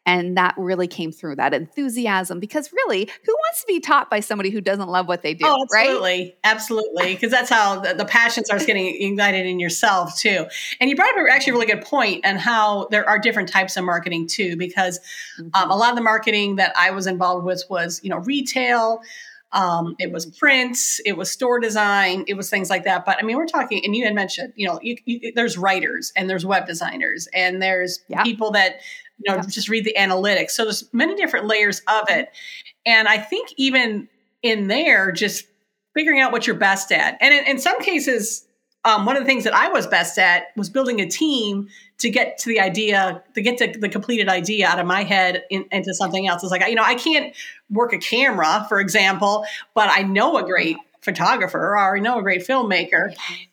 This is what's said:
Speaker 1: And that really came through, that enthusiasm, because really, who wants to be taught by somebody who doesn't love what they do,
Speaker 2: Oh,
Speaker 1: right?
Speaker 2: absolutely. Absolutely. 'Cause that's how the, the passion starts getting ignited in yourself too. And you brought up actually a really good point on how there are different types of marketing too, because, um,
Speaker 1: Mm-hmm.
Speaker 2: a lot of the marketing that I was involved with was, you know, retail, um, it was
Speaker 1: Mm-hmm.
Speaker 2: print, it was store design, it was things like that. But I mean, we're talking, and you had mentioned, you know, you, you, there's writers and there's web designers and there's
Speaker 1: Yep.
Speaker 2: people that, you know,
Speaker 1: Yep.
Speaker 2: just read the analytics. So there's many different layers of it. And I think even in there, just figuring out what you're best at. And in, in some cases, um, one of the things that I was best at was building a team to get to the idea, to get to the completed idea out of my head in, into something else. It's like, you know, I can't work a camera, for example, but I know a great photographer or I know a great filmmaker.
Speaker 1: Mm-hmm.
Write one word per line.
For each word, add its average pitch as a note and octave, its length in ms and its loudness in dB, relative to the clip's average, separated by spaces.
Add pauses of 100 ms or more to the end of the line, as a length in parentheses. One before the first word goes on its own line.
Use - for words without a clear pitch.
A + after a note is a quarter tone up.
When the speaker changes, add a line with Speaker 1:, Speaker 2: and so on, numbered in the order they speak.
Speaker 1:
And F3+ 320 0
that F3+ 200 2
really F3+ 300 -2
came E3 240 -8
through, D3+ 240 -10
that C3 180 0
enthusiasm, G3 880 -2
because C4+ 340 -6
really, D#4 360 0 (160)
who A4 80 2
wants D#5+ 280 -2
to - 60 -12
be F4+ 140 2
taught C#4+ 280 2
by G#3 120 0
somebody G3+ 280 -2
who G#3 120 -4
doesn't F#3+ 260 -2
love F3+ 200 0
what F3 140 -2
they D#3 120 -2
do, G3 120 -2
Speaker 2:
Oh, C#4 260 4
Speaker 1:
right? A3 160 4
Speaker 2:
absolutely. F#3 560 -2
Absolutely. G#3+ 760 0
'Cause A3+ 120 -2
that's B3 200 2
how G3+ 320 4
the, F#3 120 -2
the G3+ 120 -2
passion A#3 400 2
starts G3+ 200 0
getting F#3+ 360 0
ignited G3 440 0
in F3+ 140 -2
yourself F3 580 0
too. F#3+ 280 0 (340)
And B3+ 100 2
you C#4+ 60 0
brought F#4+ 220 4
up E4 120 2
actually C4+ 220 4
a - 40 0
really A3+ 120 2
good G#3+ 160 0
point A3 420 0
on G3 120 0
how G#3+ 520 0
there G#3 180 0
are G#3 120 2
different G#3+ 300 -2
types F#3+ 280 0
of F3+ 60 -4
marketing E3+ 440 -2
too, F3 280 -4
because, F3+ 420 -2 (420)
um, E3 120 -14
Speaker 1:
Mm-hmm. F#3+ 200 2
Speaker 2:
a F#3+ 40 2
lot A3+ 140 4
of A#3+ 80 0
the A#3 60 -2
marketing G#3+ 520 2
that F#3 220 2
I F#3 140 6
was F#3+ 140 -4
involved F3+ 400 0
with F3+ 240 -2
was, F3 340 -4
you G3 60 -8
know, F3 80 -4
retail, A#3+ 840 0 (520)
um, E3+ 460 0
it F3+ 140 -6
was E3 120 -8
Speaker 1:
Mm-hmm. - 120 -20
Speaker 2:
print, B3+ 400 2 (280)
it G3 120 -2
was F#3 120 -6
store B3 300 0
design, G3+ 680 2
it G3+ 80 -4
was F#3+ 140 -8
things F#3+ 200 -2
like F#3 160 0
that. F3+ 200 0
But G3 140 2
I G3+ 40 -2
mean, A3+ 120 -2
we're D#4+ 120 -2
talking, C4+ 360 -2
and G#3 100 -2
you A#3 120 0
had G#3 100 0
mentioned, F#3+ 400 -4
you G3+ 100 -4
know, E3+ 160 -2
you, A#3+ 220 -6
you, A#3 320 -6
there's A3+ 220 0
writers F3 580 -2
and F#3+ 140 -2
there's F#3 160 -2
web F#3+ 200 0
designers E3+ 680 -6
and F#3 280 0
there's F3+ 460 -2
Speaker 1:
Yep. G3 160 -2
Speaker 2:
people A3 280 -2
that, F#3+ 240 2 (420)
you G3+ 120 -6
know, F#3+ 100 2
Speaker 1:
Yep. F#3 100 -8
Speaker 2:
just G3 180 -6
read A3 160 -2
the G#3+ 160 -4
analytics. F#3+ 520 2
So A#3 120 -2
there's G#3+ 300 -4
many E4 220 2
different C#4+ 320 -2
layers G#3 340 2
of G#3+ 280 0
it. D#3+ 200 0 (560)
And A3 240 6
I G#3+ 80 6
think F4+ 400 -6
even B3+ 500 0 (340)
in G#3+ 260 0
there, A3 440 2
just F3+ 360 -4 (460)
figuring D4+ 280 2
out B3+ 100 2
what A#3 160 -2
you're G#3 80 0
best G3 380 0
at. - 260 0
And C4+ 140 6
in, C#4+ 120 4
in C4+ 140 0
some F4+ 220 0
cases, C4 640 -2 (360)
um, G#3+ 220 2
one C4 100 2
of C4+ 60 0
the A#3+ 60 -2
things B3 160 2
that A3 100 0
I A#3+ 140 6
was C#4+ 180 0
best E3+ 320 0
at F3+ 280 4 (100)
was G3 140 -6
building B3 320 0
a F3+ 60 -2
team G#3+ 600 -2 (320)
to A#3+ 100 -2
get A3+ 300 -2
to A#3+ 100 -6
the A3+ 100 2
idea, F#3+ 600 0 (140)
to A3 60 -4
get A#3+ 180 0
to A#3 80 2 (100)
the G#3 120 -4
completed G#3 380 -2
idea F#3+ 380 0
out F3+ 140 2
of F3 80 -2
my F#3+ 160 2
head F#3 480 2
in, G3 200 -4
into F#3+ 220 -4
something F#3+ 340 -2
else. F3 140 -2
It's F#3 100 -4
like, F#3 160 2
you A#3 60 0
know, A3+ 100 2
I A#3 120 4
can't D4 400 -2 (340)
work A3+ 240 0
a F3+ 60 -4
camera, G#3 680 2
for G3+ 120 0
example, G3 680 2 (300)
but G#3+ 160 4
I F#3+ 100 4
know G3+ 360 2
a G3+ 60 0
great E3+ 340 0 (260)
photographer F#3 560 0
or G3 360 2
I G3+ 40 0
know A#3+ 180 0
a G3+ 60 -2
great F#3 180 0
filmmaker. F3+ 720 0
Speaker 1:
Mm-hmm. - 200 -12 (200)